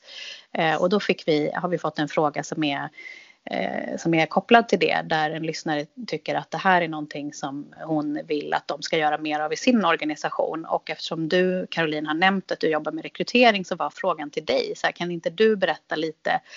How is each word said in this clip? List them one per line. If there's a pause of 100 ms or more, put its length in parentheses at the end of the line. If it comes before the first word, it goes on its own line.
(540)
Eh,
och
då
fick
vi,
har
vi
fått
en
fråga
som
är, (600)
eh,
som
är
kopplad
till
det,
där
en
lyssnare (220)
tycker
att
det
här
är
någonting
som (120)
hon
vill
att
de
ska
göra
mer
av
i
sin
organisation.
Och
eftersom
du,
Caroline,
har
nämnt
att
du
jobbar
med
rekrytering,
så
var
frågan
till
dig,
så
här,
kan
inte
du
berätta
lite (160)